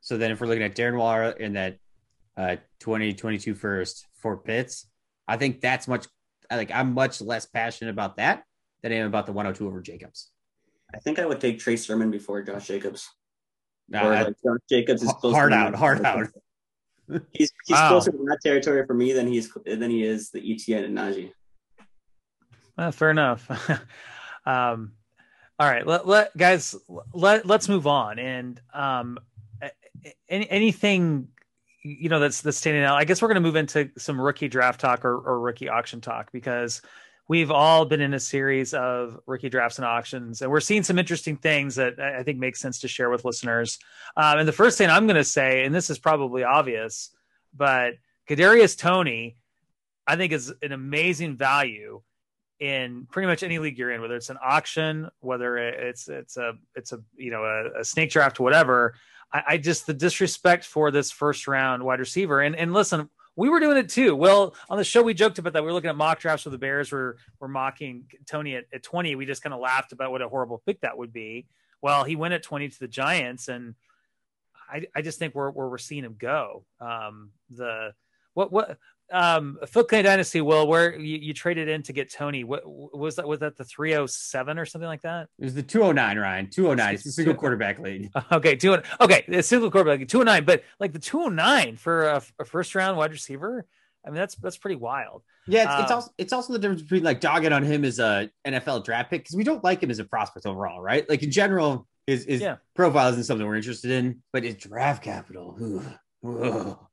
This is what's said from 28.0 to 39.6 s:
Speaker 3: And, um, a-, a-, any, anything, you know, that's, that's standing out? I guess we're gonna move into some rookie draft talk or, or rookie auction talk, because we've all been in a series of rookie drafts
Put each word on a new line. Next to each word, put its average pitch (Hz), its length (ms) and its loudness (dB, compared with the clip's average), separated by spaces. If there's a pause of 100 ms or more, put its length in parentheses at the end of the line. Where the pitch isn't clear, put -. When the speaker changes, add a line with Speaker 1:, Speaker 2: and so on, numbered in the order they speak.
Speaker 3:
And, 123 420 -8 (140)
um, 127 460 -4 (420)
a-, 139 80 -10 (360)
a-, - 100 -20 (140)
any, 202 200 -2
anything, 190 800 2 (560)
you 147 260 -8
know, 156 100 2
that's, 147 220 2
that's 151 160 -2
standing 151 260 0
out? 143 140 4
I 147 60 4
guess 170 180 2
we're 233 60 2
gonna 202 140 4
move 165 140 2
into 147 420 0
some 139 220 -6
rookie 139 280 -2
draft 127 320 2
talk 123 260 0
or, 123 100 2
or 127 240 -2
rookie 120 300 -6
auction 117 320 -4
talk, 113 300 -10
because 120 500 -6 (460)
we've 160 240 2
all 156 340 8
been 147 160 0
in 139 120 0
a 135 60 -2
series 135 540 -2
of 123 520 -4
rookie 131 240 -8
drafts 120 280 0